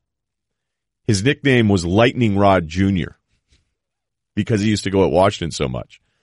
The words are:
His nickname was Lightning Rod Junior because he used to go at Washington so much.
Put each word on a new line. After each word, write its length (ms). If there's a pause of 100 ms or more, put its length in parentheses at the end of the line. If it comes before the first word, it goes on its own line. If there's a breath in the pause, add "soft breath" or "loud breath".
(1040)
His 180
nickname 460
was 160
Lightning 500
Rod 320
Junior 520 (1160)
because 260
he 80
used 160
to 40
go 160
at 60
Washington 400
so 180
much. 320 (220)